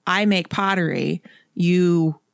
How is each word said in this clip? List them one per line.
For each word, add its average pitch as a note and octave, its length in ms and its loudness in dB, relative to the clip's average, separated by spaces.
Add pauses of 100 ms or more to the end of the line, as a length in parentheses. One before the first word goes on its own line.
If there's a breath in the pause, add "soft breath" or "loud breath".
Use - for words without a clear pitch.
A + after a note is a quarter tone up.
I F#3+ 200 0
make F#3+ 220 0
pottery, E3+ 760 -2 (320 loud breath)
you F3 640 2 (160)